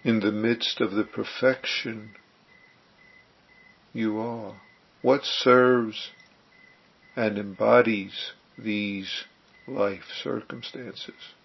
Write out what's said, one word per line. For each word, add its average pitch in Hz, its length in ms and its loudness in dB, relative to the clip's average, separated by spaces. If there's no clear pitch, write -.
In 113 160 4
the 101 100 2
midst 113 500 -2
of 107 120 0
the 104 100 0
perfection 113 1120 -4
you 110 280 -2
are, 113 400 -8
what 135 220 4
serves 123 880 4
and 107 200 0
embodies 104 920 2
these 104 680 -6
life 101 380 -2
circumstances? - 1120 -10